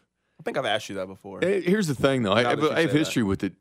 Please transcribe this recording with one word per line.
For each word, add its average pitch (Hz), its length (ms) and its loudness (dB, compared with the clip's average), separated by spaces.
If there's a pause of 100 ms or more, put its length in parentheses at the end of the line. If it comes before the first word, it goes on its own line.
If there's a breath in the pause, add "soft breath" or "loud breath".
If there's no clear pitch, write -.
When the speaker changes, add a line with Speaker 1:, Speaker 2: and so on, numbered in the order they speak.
(400)
Speaker 1:
I - 20 -20
think 233 140 -6
I've 135 80 -4
asked 107 240 -2
you 101 80 -10
that 92 100 -6
before. 95 340 -16
Speaker 2:
Hey, 190 200 0
here's 180 260 2
the 147 80 -2
thing, 135 280 2
though. 98 100 2
I, 113 120 4
Speaker 1:
Now 123 60 0
Speaker 2:
I, - 40 2
Speaker 1:
that - 80 0
you 151 80 2
Speaker 2:
I 135 100 0
have 165 100 2
Speaker 1:
say - 40 2
that. 151 40 4
Speaker 2:
history 151 260 0
with 98 200 0
it. 92 160 -4